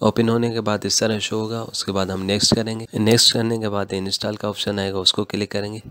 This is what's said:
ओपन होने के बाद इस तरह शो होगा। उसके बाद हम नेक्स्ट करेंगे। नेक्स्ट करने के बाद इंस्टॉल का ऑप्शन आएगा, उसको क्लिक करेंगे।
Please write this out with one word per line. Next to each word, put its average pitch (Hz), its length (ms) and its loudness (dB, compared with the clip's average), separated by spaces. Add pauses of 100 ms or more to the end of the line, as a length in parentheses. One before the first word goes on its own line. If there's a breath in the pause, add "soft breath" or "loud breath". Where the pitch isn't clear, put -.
ओपन 113 260 4
होने 117 220 2
के 113 100 -2
बाद 104 240 -2
इस - 140 2
तरह 110 200 2
शो 107 200 -2
होगा। 110 240 -4
उसके - 280 -6
बाद 95 200 0
हम 95 100 -4
नेक्स्ट 101 340 4
करेंगे। 113 400 -4
नेक्स्ट 110 380 6
करने 117 260 0
के 107 100 -2
बाद 101 240 -2
इंस्टॉल 98 420 -4
का 107 140 -4
ऑप्शन 101 300 -4
आएगा, 98 200 -2
उसको 95 260 0
क्लिक 101 260 -4
करेंगे। 104 400 -6